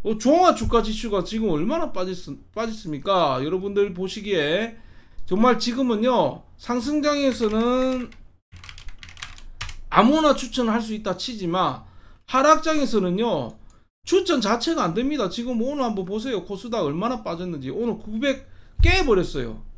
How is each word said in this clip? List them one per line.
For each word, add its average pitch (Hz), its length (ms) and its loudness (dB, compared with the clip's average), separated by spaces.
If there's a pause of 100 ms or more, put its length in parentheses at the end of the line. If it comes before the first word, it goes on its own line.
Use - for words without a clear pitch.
어, 220 140 0
종합 311 380 6
주가 233 260 2
지수가 214 420 -2
지금 220 260 -2
얼마나 226 420 0
빠졌-, 185 640 -6
빠졌습니까? 170 880 0
여러분들 196 500 0
보시기에 190 840 -2 (480)
정말 233 340 4
지금은요, 233 840 0 (140)
상승장에서는 254 1500 0 (1800)
아무나 285 460 6
추천할 233 460 -2
수 220 120 -6
있다 196 240 -4
치지만, 180 680 -4 (440)
하락장에서는요, 226 1300 2 (480)
추천 349 360 2
자체가 233 420 0
안 165 100 0
됩니다. 254 360 0
지금 240 320 -4
오늘 254 220 -2
한번 196 220 -2
보세요. 214 400 -4
코스닥 208 400 -4
얼마나 214 380 -2
빠졌는지. 170 480 -6
오늘 220 260 -2
구백 254 500 -4 (340)
깨버렸어요. 160 840 2 (140)